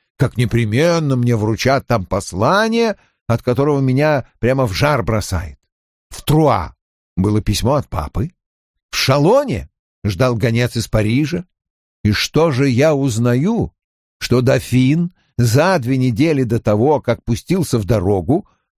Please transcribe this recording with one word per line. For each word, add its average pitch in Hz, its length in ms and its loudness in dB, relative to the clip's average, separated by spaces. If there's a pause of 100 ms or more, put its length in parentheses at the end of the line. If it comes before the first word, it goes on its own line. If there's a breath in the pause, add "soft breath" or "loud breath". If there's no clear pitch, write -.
(180)
как - 200 -2
непременно 131 760 0
мне 120 200 0
вручат 113 500 0
там 110 220 -2
послание, 196 920 0 (300 soft breath)
от 117 160 -2
которого 143 360 0
меня 135 460 0 (140)
прямо 131 260 0
в 98 80 -4
жар 143 300 0
бросает. 92 560 -4 (500)
В - 140 -18
Труа 139 500 2 (420)
было 104 280 0
письмо 110 320 0
от - 120 -4
папы. 98 440 -6 (600)
В - 60 -8
Шалоне 147 720 0 (340)
ждал 117 320 -2
гонец 117 400 0
из 117 120 -4
Парижа. 135 580 -2 (580)
И 104 80 2
что 156 400 0
же 135 180 0
я 139 240 2
узнаю? 135 800 0 (460)
Что 123 220 0
дофин 135 720 0 (240)
за 143 420 2
две 131 180 -2
недели 131 460 0
до 117 160 -2
того, 117 420 2
как 117 220 -4
пустился 131 560 -2
в 98 60 -4
дорогу, 101 640 0 (320)